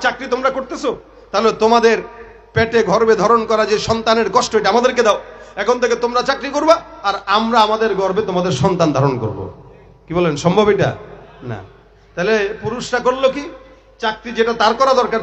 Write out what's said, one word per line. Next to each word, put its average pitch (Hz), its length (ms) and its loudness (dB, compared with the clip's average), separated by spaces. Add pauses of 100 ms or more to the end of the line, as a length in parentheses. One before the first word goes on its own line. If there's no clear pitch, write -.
চাকরি 254 260 -4
তোমরা 254 220 -2
করতেছো, 269 480 -6 (340)
তাহলে 220 200 2
তোমাদের 226 460 4 (560)
পেটে 226 300 2
গর্ভে 220 320 2
ধারণ 220 300 2
করা 214 200 0
যে 202 140 0
সন্তানের 226 540 0
কষ্ট, 240 220 0
এটা 202 140 2
আমাদেরকে 240 340 2
দাও, 202 180 2 (340)
এখন 226 240 -2
থেকে 233 160 0
তোমরা 240 260 -2
চাকরি 262 280 -4
করবা, 311 320 2 (220)
আর 196 100 -2 (120)
আমরা 226 340 2
আমাদের 214 360 2
গর্ভে 190 260 0
তোমাদের 180 300 -2
সন্তান 165 420 0
ধারণ 131 260 0
করব।" 98 340 -8 (540)
কি 160 60 -10
বলেন, 170 220 0
সম্ভব 196 340 2
এটা? 156 260 0 (480)
না। 110 200 -10 (520)
তাহলে 202 460 0
পুরুষরা 233 380 -4
করলো 262 300 2
কি? 285 200 -6 (500)
চাকরি 226 320 -6
যেটা 233 220 0
তার 226 200 2
করা 269 200 2
দরকার 226 300 2